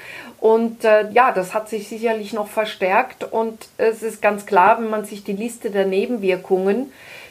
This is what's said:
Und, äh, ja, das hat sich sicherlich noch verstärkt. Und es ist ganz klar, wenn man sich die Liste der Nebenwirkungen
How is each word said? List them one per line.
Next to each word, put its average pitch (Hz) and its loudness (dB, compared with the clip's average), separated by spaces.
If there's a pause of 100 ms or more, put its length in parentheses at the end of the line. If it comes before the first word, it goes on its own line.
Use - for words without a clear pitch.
(400)
Und, 226 2
äh, 214 4
ja, 240 4
das 185 -4
hat 214 -4
sich 208 -8
sicherlich 220 -4
noch 208 -4
verstärkt. 214 -2
Und 226 -4 (100)
es 220 0
ist 220 -8
ganz 208 0
klar, 202 6
wenn 226 -4
man 214 -4
sich 208 -14
die 208 -6
Liste 226 -6
der 196 0
Nebenwirkungen 196 0 (380)